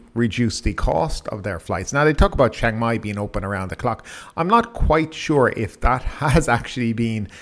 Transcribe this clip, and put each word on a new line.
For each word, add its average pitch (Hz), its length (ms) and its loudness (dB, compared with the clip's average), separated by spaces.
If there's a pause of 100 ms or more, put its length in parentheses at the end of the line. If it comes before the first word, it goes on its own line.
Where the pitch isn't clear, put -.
(140)
reduce 117 480 0
the 104 140 -2
cost - 540 0
of 104 120 -8
their 92 180 -6
flights. 92 320 -6
Now, 143 120 2
they 151 100 4
talk 190 220 4
about 127 180 4
Chiang 113 240 -2
Mai 117 220 0
being 104 180 -6
open 101 260 -6
around 95 260 -6
the 92 60 -10
clock. - 300 -4 (320)
I'm - 100 -2
not - 260 2
quite 156 380 2
sure 135 460 2
if - 220 -6
that 123 240 2
<laughs> - 160 -8
has 151 280 4
actually 117 460 0
been 110 360 -2 (120)